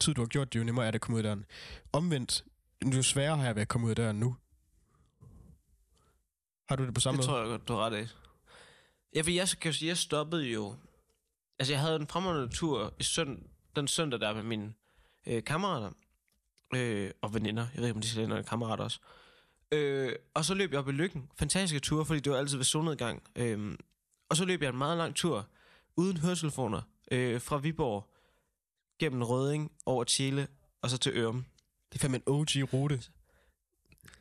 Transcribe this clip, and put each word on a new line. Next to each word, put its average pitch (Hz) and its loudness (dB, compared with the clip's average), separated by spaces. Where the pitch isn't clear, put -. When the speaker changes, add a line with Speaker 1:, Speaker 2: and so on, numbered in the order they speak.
Speaker 1:
tid, 156 4
du 123 0
har 117 0
gjort 135 0
det, 113 2
jo 113 2
nemmere 117 2
er 113 2
det 107 0
at 107 -2
komme 117 0
ud 113 2
af 107 2
døren. 104 -2
Omvendt, 151 0
jo 131 4
sværere 143 4
har 135 2
jeg 117 2
ved 107 2
at 107 2
komme 120 2
ud 113 4
af 107 0
døren 110 2
nu. 123 2
Har 139 0
du 131 0
det 120 -4
på 127 0
samme 131 2
Speaker 2:
Det 127 2
Speaker 1:
måde? 139 2
Speaker 2:
tror - 2
jeg 110 0
godt, 113 -6
du 123 -2
har 107 2
ret 107 0
i. 117 -6
Ja, 156 2
for 156 0
jeg 180 2
kan 165 0
jo - 0
sige, 160 -2
jeg 170 0
stoppede 156 0
jo... 107 -2
Altså, 135 0
jeg 139 2
havde 160 2
en 151 -2
fremragende 170 0
tur 131 0
i - -4
søn-, 143 -2
den 143 0
søndag 139 0
der 107 0
med 107 -4
mine, 110 -4
øh, 113 -2
kammerater, 151 -2
øh, 110 0
og 104 -4
veninder. 107 0
Jeg 139 -6
ved 120 2
ikke, 110 -2
om 107 -4
de 110 -2
skal 113 -2
ind 107 -2
under 104 -2
kammerater 110 -2
også. 101 -6
Øh, 139 0
og 156 0
så 170 0
løb 190 0
jeg 139 2
op 135 -2
i - 0
Lykken. 147 -2
Fantastiske 160 0
ture, 151 0
fordi 151 2
det 143 2
var 131 2
altid 139 0
ved 131 0
solnedgang. 131 0
Øhm, 104 -2
og 156 2
så 185 2
løb 180 0
jeg 139 2
en 123 -2
meget 147 2
lang 165 -2
tur 131 0
uden 185 2
høretelefoner, 147 0
øh, 123 2
fra - 0
Viborg, 139 -2
gennem 131 0
Rødding, 139 2
over 127 2
Tjele, 135 0
og 123 0
så 127 0
til 135 0
Ørum. 120 0
Speaker 1:
Det - -8
er - -4
fandme 131 2
en - -8
O 143 4
G-rute. 139 2